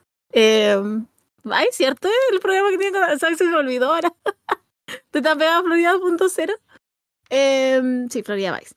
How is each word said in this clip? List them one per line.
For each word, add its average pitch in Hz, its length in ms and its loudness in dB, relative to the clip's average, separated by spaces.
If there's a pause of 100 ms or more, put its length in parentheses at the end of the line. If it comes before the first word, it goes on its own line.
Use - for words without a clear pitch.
(320)
Eh, 214 500 4 (640)
Vice, 302 300 0
¿cierto? 269 340 -2 (240)
El 370 80 2
programa 381 300 0
que 370 80 0
tiene 392 200 -2
con, 339 220 0
¿sabes? 330 180 0
Se 370 60 0
me 339 140 2
olvidó 262 340 0
ahora. 330 320 -2
<laughs> - 880 -10
¿Te 294 100 -2
tan 302 160 0
pegado 330 220 2
a 370 40 -2
Florida 339 280 2
dos 381 100 0
punto 359 280 0
cero? 349 240 -4 (760)
Eh, 262 800 0
sí, 226 140 -6
Florida 196 340 -4
Vice. - 200 -16